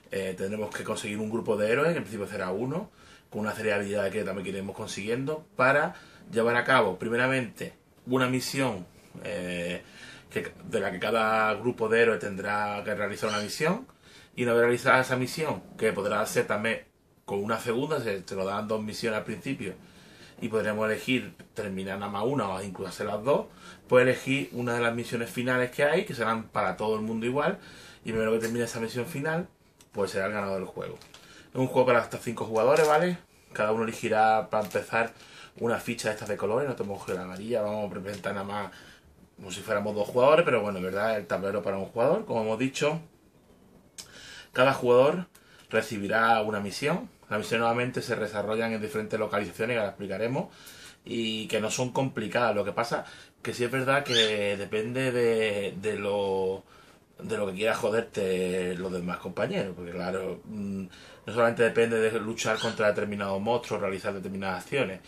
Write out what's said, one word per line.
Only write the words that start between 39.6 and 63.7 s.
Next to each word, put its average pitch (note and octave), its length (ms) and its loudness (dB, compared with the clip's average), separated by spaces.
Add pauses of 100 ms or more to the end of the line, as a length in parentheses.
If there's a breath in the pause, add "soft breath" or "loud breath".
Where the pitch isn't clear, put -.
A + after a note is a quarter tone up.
fuéramos G#2 340 -2
dos G#2 140 0
jugadores, C#3+ 340 8
pero B2+ 180 4
bueno, G2+ 180 -2
en F2+ 40 -4
verdad G2+ 320 0
el G#2 100 -4
tablero G2 360 -2
para G2 160 -2
un F#2+ 80 -4
jugador, A#2 400 2
como A#2 160 -2
hemos A2 180 -2
dicho. C#3+ 400 0 (1500 loud breath)
Cada C3 220 6
jugador C3 540 6 (420 loud breath)
recibirá A2 720 4
una G#2+ 180 0
misión. C#3 540 -2 (160)
Las G#2+ 100 0
misiones A2+ 220 0
nuevamente B2 420 2
se A#2+ 120 -2
desarrollan G#2+ 580 -2
en G#2+ 80 -4
diferentes G#2+ 380 -4
localizaciones, G#2+ 560 -2
que A#2 40 0
las G#2 100 0
explicaremos, G#2+ 640 -4 (500 loud breath)
y A2 440 -4
que G#2+ 120 0
no G#2+ 120 0
son B2+ 200 -2
complicadas. A#2 640 0
Lo G2+ 100 0
que G2 100 -4
pasa A#2 320 -2 (360 loud breath)
que A#2 140 -6
sí A#2 80 -2
es A#2 80 0
verdad C3+ 320 2
que G#2+ 520 2
depende A#2 560 -2
de, A2 720 2
de G#2 160 0
lo, G2 640 0 (540 loud breath)
de G#2+ 200 -4
lo G#2 100 0
que F#2+ 60 -4
quiera G#2+ 200 2
joderte F#2 1000 0
los F#2 160 -4
demás F2 260 -4
compañeros, G2+ 580 -4
porque F2 180 -10
claro, F2+ 500 -4
mm, G2 400 -6 (420 loud breath)
no G#2 80 -8
solamente A#2 300 4
depende A2+ 340 4
de A2 220 2
luchar A2 400 -2
contra G#2+ 300 2
determinados G2+ 520 -2
monstruos, A2 400 -2